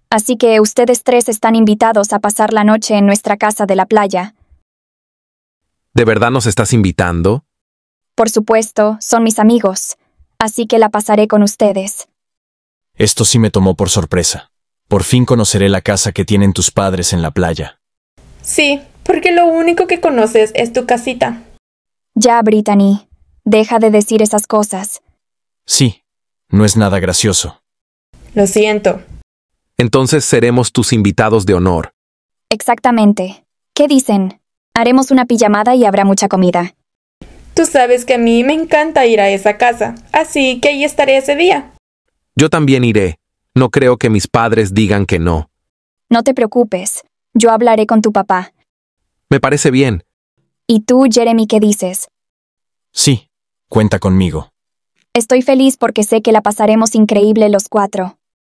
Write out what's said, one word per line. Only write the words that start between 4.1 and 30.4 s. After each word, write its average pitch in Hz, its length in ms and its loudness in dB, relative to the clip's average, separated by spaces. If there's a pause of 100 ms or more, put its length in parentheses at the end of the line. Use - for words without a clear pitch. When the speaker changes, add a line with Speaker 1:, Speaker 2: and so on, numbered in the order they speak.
Speaker 2:
¿De 120 120 2
verdad 110 260 0
nos 127 140 -2
estás 110 280 -2
invitando? 92 720 0 (720)
Speaker 1:
Por 226 140 0
supuesto, 220 720 -2
son 233 220 -2
mis 226 160 0
amigos, 214 580 0 (420)
así 226 260 -4
que 226 140 0
la 214 100 2
pasaré 214 380 -2
con 214 160 2
ustedes. 202 640 -4 (880)
Speaker 3:
Esto 107 300 -2
sí - 120 0
me 110 140 2
tomó 95 240 0
por 95 140 -2
sorpresa. - 640 -4 (360)
Por 98 160 0
fin 123 220 0
conoceré 107 420 0
la 98 140 0
casa 101 320 -2
que 95 120 -4
tienen 98 280 2
tus - 180 -4
padres 92 400 -2
en 87 100 -2
la 78 100 -4
playa. 82 480 -6 (600)
Speaker 4:
Sí, 285 400 -2 (220)
porque 359 280 -2
lo 349 140 2
único 339 420 0
que 349 120 -2
conoces 226 560 0
es 233 180 -4
tu 247 120 -4
casita. 240 580 -4 (720)
Speaker 1:
Ya, 233 260 2
Brittany, 208 680 2 (360)
deja 220 360 0
de 220 100 4
decir 214 320 2
esas 214 260 -2
cosas. 208 540 -4 (640)
Speaker 3:
Sí, - 380 -2 (460)
no 104 160 2
es 104 120 0
nada 98 220 0
gracioso. 92 640 -4 (720)
Speaker 4:
Lo 202 140 0
siento. 208 540 -2 (760)
Speaker 2:
Entonces 131 480 0
seremos 120 460 0